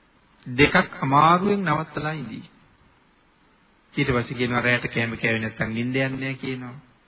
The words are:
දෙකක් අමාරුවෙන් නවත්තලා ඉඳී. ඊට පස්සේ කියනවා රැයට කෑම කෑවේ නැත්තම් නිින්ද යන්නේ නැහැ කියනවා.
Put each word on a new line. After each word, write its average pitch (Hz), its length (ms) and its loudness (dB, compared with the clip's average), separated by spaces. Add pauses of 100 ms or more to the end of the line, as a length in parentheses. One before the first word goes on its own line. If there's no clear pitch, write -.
(480)
දෙකක් 147 500 2
අමාරුවෙන් 175 640 4
නවත්තලා 156 520 -2
ඉඳී. 127 320 -10 (1500)
ඊට 139 160 0
පස්සේ 123 280 -2
කියනවා 120 240 0
රැයට 120 260 0
කෑම 117 300 -2
කෑවේ 113 220 0
නැත්තම් 110 320 -4
නිින්ද 123 240 -4
යන්නේ 135 140 0
නැහැ 131 260 -6
කියනවා. 127 400 -8 (320)